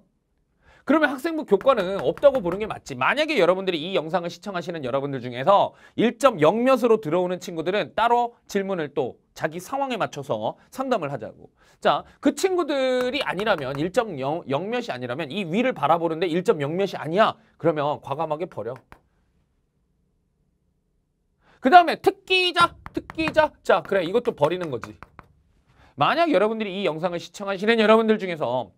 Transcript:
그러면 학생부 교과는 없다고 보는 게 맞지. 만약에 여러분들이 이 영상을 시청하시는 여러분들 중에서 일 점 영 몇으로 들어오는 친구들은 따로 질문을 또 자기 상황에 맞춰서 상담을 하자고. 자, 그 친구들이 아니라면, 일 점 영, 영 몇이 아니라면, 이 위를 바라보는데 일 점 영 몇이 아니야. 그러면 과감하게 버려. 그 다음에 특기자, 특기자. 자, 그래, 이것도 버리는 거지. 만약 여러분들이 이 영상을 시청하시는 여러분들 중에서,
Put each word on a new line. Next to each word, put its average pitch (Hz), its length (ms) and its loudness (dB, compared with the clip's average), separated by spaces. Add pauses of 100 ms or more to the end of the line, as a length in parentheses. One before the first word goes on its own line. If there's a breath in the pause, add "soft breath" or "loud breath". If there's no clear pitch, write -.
(880 soft breath)
그러면 294 220 4
학생부 302 360 -6
교과는 196 540 2
없다고 254 400 4
보는 180 200 -4
게 214 60 -4
맞지. 131 300 -10
만약에 240 440 2
여러분들이 185 380 2
이 175 160 -6
영상을 170 360 -2
시청하시는 175 560 -10
여러분들 139 340 -4
중에서 127 540 2 (240 soft breath)
일 233 200 2
점 247 220 2
영 190 240 4
몇으로 233 380 4
들어오는 180 400 -2
친구들은 170 520 -4
따로 233 420 0 (120 soft breath)
질문을 190 460 -4
또 135 260 -4 (140)
자기 160 260 -6
상황에 262 380 -6
맞춰서 135 580 -4 (160 soft breath)
상담을 226 400 -4
하자고. 104 380 -12 (320 soft breath)
자, 165 240 0 (160 soft breath)
그 - 140 2
친구들이 269 840 -2
아니라면, 156 560 -2
일 175 140 -2
점 220 260 -2
영, 143 300 -4
영 151 220 -4
몇이 240 200 -4
아니라면, 127 400 -6
이 196 140 -6
위를 214 300 -2
바라보는데 160 540 0
일 175 180 -2
점 175 160 2
영 147 160 -4
몇이 190 180 -2
아니야. 170 400 0 (220 soft breath)
그러면 151 420 0
과감하게 147 460 -6
버려. 117 280 -10 (2750 soft breath)
그 254 100 2
다음에 330 280 8
특기자, 359 800 0 (160)
특기자. 311 580 0 (100)
자, 190 200 2
그래, 185 240 0
이것도 214 320 -2
버리는 165 340 0
거지. 107 240 -10 (1000 soft breath)
만약 269 360 2
여러분들이 214 500 0
이 196 40 -2
영상을 170 340 -4
시청하시는 202 580 -2
여러분들 220 420 6
중에서, 131 580 -4